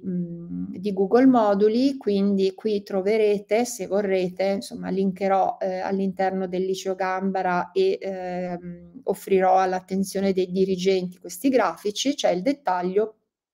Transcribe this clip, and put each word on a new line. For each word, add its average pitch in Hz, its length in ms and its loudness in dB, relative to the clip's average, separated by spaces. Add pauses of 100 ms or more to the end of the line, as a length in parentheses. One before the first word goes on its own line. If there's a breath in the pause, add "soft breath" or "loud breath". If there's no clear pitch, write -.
mm, 175 720 -6
di 196 160 -4
Google 196 340 4
Moduli, 226 720 4
quindi 196 580 0
qui 208 300 -4
troverete, 208 800 0
se 196 240 -6
vorrete, 190 560 0
insomma, 180 460 -4
linkerò, 190 720 0
eh, 185 180 -2
all'interno 190 680 -2
del 180 180 -2
Liceo 190 300 -4
Gambara 185 760 -2
e, 190 300 2
ehm, 180 1040 -8
offrirò 190 560 2
all'attenzione 190 760 0
dei 185 180 0
dirigenti 185 680 0
questi - 300 -6
grafici, 208 680 0
c'è 196 180 0
il 180 100 -2
dettaglio 185 760 -2 (380)